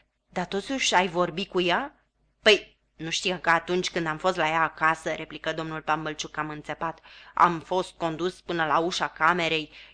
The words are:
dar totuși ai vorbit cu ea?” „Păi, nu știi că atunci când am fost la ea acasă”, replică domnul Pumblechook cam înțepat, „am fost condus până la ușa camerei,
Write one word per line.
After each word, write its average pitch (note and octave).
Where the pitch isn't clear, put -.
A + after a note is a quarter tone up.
dar F3+
totuși A3+
ai F#3
vorbit F3
cu F3+
ea?” F#3+
„Păi, -
nu D#3+
știi F3+
că -
atunci F3+
când E3+
am D#3
fost F#3
la D#3+
ea D#3+
acasă”, D#3+
replică D#3+
domnul D#3+
Pumblechook D#3
cam D3+
înțepat, D3+
„am E3+
fost F#3
condus E3+
până E3+
la D3+
ușa E3+
camerei, D#3+